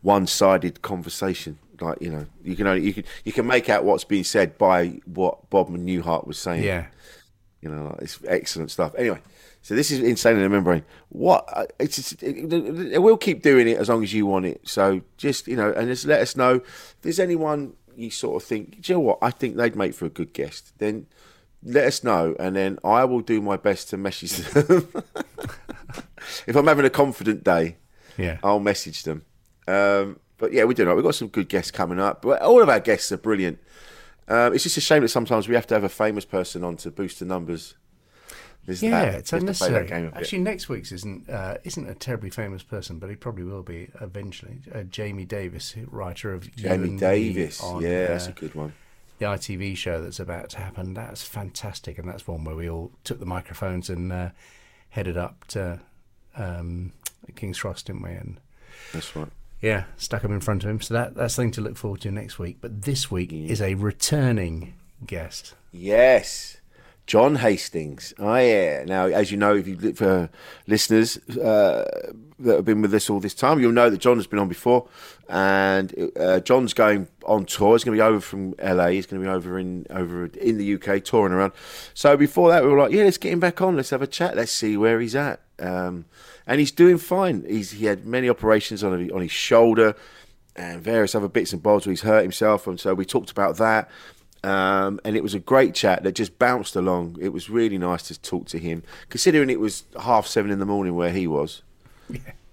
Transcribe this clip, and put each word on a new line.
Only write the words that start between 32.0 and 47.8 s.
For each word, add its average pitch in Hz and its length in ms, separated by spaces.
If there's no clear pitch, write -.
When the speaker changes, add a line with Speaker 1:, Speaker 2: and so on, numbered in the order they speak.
Speaker 1:
But 123 200
all 233 200
of 180 60
our 113 120
guests - 300
are 98 60
brilliant. 95 420
Um, 117 260
it's - 100
just 170 120
a 143 40
shame 151 220
that 113 60
sometimes 110 400
we 120 60
have 117 140
to 113 60
have 101 100
a 95 40
famous 107 360
person 90 400
on 87 140
to 85 120
boost 92 300
the 92 40
numbers. 87 500
There's 92 180
Speaker 2:
Yeah, 220 220
Speaker 1:
that. 101 160
Speaker 2:
it's - 120
Speaker 1:
We 165 60
have 185 80
to 202 120
play 90 100
that 120 140
Speaker 2:
unnecessary. 82 40
Speaker 1:
game 85 220
a - 20
bit. - 100
Speaker 2:
Actually, - 200
next 190 280
week's 104 220
isn't, 95 400
uh, 95 320
isn't - 260
a - 60
terribly 107 360
famous 98 340
person, 87 340
but 95 100
he 104 80
probably 98 280
will 95 180
be 87 260
eventually. 98 580
Uh, 104 80
Jamie 101 420
Davis, 90 500
writer 98 440
of 90 120
You - 100
Speaker 1:
Jamie 95 180
Speaker 2:
and 92 200
Me 95 40
Speaker 1:
Davis. 98 640
Speaker 2:
on, 90 200